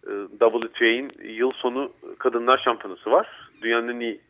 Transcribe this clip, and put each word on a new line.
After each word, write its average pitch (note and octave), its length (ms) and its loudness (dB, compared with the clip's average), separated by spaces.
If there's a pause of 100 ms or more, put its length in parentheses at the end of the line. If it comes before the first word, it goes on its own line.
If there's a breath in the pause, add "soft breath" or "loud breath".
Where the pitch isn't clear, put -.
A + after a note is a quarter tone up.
e, - 40 -12 (280)
W A2+ 360 4
T A#2+ 100 0
A'in A#2+ 280 2 (100)
yıl A2 280 0
sonu B2+ 420 -4 (260)
kadınlar A#2+ 400 2
şampiyonası G#2+ 520 -4
var. F3+ 180 4 (340)
Dünyanın A#2 260 0
en A#2+ 120 -8
iyi A#2 300 -6